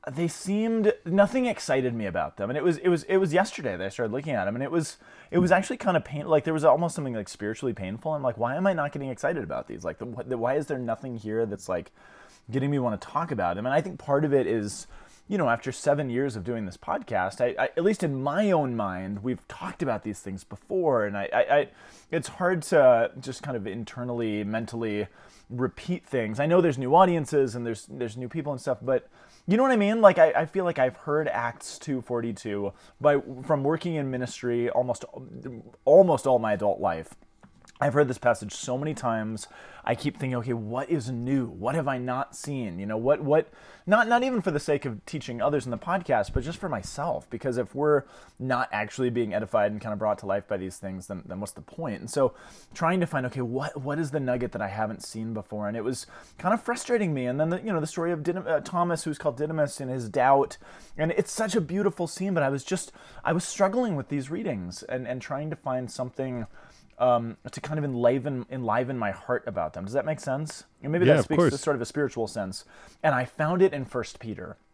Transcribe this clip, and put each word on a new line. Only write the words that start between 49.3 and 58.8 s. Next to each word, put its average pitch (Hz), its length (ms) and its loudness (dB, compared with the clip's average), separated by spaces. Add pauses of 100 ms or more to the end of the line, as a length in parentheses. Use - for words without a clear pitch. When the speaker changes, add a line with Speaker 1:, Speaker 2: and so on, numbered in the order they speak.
Speaker 1:
edified 104 400 2
and 107 80 -8
kinda 107 160 -6
brought 107 220 0
to 107 80 -12
life 101 200 -2
by 101 120 -2
these 92 180 -6
things, 95 300 -10
then, 92 180 -10
then 90 160 -10
what's 104 120 -8
the - 100 -18
point? 139 380 -8
And 117 100 -12
so 135 240 2 (400)
trying 175 260 0
to 165 60 2
find, 135 180 -2
"Okay, 127 160 -4
what, 131 400 -4
what 147 180 -4
is 156 120 -2
the 147 100 -2
nugget 123 320 -2
that 117 80 -6
I 101 80 -2
haven't 107 340 -4
seen 113 300 -8
before?" 104 340 -6
And 107 80 -4
it 113 80 -4
was 123 240 -4 (300)
kind 185 160 0
of 226 100 0
frustrating 220 520 0
me. 127 100 -2
And 127 160 -2
then, 160 80 4
the, 180 140 -2
you 214 100 -4
know, 165 80 2
the 143 60 -2
story 170 260 -2
of 160 80 -2
Didym-, 175 260 -4
uh, 156 140 2
Thomas, 175 440 0